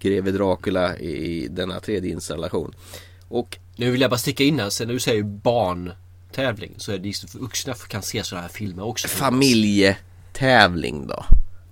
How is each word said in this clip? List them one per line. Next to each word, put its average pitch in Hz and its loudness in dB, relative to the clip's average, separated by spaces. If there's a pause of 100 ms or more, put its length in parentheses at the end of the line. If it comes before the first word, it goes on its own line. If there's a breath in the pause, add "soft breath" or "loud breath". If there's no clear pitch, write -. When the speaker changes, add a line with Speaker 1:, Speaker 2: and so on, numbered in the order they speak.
Speaker 1:
greve 95 0
Dracula 92 0
i, 82 -6
i 60 -8
denna 92 -6
tredje 92 -4
installation. 82 -8 (540 loud breath)
Och 117 -6 (180)
Speaker 2:
Nu 120 -2
vill 123 0
jag 131 4
bara 123 0
sticka 139 0
in 147 4
här, 101 -2
så - -4
när 113 -6
du 123 -4
säger 110 0
barntävling 101 -4
så - -8
är 95 -4
det 95 -8
just - -10
vuxna - -8
kan - -10
se 107 -6
såna 90 -8
här 87 -12
filmer 95 -10
också. 117 -6
Speaker 1:
Familjetävling 104 2
då. - -10 (480)